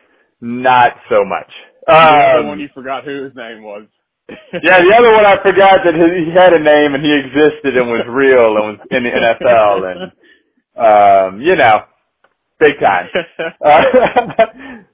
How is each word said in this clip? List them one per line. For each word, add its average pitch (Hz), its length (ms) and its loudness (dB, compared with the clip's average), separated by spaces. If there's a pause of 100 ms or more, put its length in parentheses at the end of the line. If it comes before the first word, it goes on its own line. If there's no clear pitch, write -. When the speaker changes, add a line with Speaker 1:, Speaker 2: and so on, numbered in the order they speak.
(420)
Speaker 1:
not 123 500 0 (180)
so 107 140 0
much. 90 260 -8 (380)
Speaker 2:
The 165 60 2
other 151 460 4
Speaker 1:
Um, 151 80 -6
Speaker 2:
one, 147 120 -12
you 143 140 -14
forgot 127 320 -12
who 143 180 -12
his 131 120 -18
name 113 280 -18
was. 107 220 -18 (440)
<laughs> 107 80 -20 (260)
Speaker 1:
Yeah, 180 160 2
the 185 180 4
other 240 140 4
one 220 140 4
I 196 180 4
forgot 190 400 2
that 175 100 0
he, 170 320 -2
he 165 60 -8
had 180 220 4
a 165 60 2
name 151 360 0
and 139 80 -6
he 151 80 -2
existed 143 640 -2
and 123 140 -2
was 117 180 -4
real 123 500 2
and 107 200 -6
was - 120 -20
in 127 140 -4
the 120 60 -6
N 120 140 -4
F 117 180 -2
L 104 420 0
and, 92 180 -10 (760)
um, 101 640 2
you 175 140 0
know, 117 280 0 (760)
big 143 200 0
time. 95 320 -2
Speaker 2:
<laughs> - 40 -20 (480)
Speaker 1:
Uh, - 180 2
<laughs> 240 1040 -2 (100)